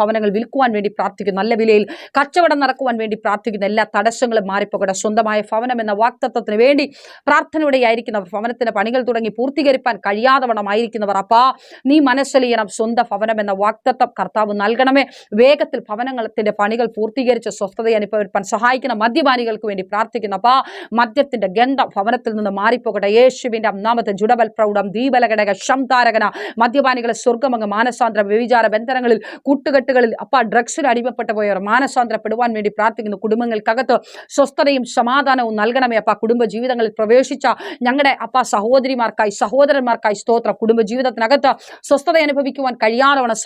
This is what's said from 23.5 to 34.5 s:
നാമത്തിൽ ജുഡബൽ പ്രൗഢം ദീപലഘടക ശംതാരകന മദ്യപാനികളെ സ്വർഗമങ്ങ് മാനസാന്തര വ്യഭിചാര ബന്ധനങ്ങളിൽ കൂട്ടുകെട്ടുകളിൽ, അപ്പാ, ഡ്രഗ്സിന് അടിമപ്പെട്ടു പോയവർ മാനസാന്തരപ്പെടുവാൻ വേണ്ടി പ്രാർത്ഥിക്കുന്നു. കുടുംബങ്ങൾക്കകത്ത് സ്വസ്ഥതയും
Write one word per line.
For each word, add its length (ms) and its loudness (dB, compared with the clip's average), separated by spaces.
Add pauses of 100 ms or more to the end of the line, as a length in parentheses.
നാമത്തിൽ 340 0
ജുഡബൽ 360 2
പ്രൗഢം 400 0
ദീപലഘടക 560 0 (160)
ശംതാരകന 560 2 (380)
മദ്യപാനികളെ 600 0
സ്വർഗമങ്ങ് 520 0
മാനസാന്തര 480 0 (100)
വ്യഭിചാര 340 2
ബന്ധനങ്ങളിൽ 540 0 (260)
കൂട്ടുകെട്ടുകളിൽ, 720 2
അപ്പാ, 200 0 (120)
ഡ്രഗ്സിന് 400 0
അടിമപ്പെട്ടു 400 -4
പോയവർ 280 -2 (100)
മാനസാന്തരപ്പെടുവാൻ 880 0
വേണ്ടി 200 -4
പ്രാർത്ഥിക്കുന്നു. 460 -4
കുടുംബങ്ങൾക്കകത്ത് 760 0 (380)
സ്വസ്ഥതയും 480 0 (120)